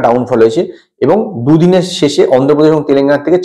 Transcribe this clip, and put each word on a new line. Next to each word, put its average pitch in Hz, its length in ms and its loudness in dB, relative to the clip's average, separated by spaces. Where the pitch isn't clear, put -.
ডাউনফল 123 360 0
হয়েছে। 113 200 0
এবং 160 120 2
দুদিনের 170 380 2
শেষে 151 240 0
অন্ধ্রপ্রদেশ 147 380 2
এবং 151 140 -2
তেলেঙ্গানা 139 380 0
থেকে 175 180 0